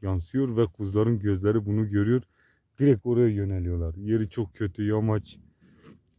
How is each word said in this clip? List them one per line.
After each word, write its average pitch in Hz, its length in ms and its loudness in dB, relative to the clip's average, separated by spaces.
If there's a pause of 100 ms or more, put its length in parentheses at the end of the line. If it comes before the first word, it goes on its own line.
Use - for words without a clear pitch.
yansıyor 107 540 -2
ve 113 100 4
kuzuların 107 520 0
gözleri 101 480 0
bunu 104 240 0
görüyor. 107 320 2 (560)
Direkt 131 280 2
oraya 120 220 4
yöneliyorlar. 90 680 -2
Yeri 107 340 -2
çok 107 260 -8
kötü, 104 320 -4
yamaç. 107 520 -2 (800)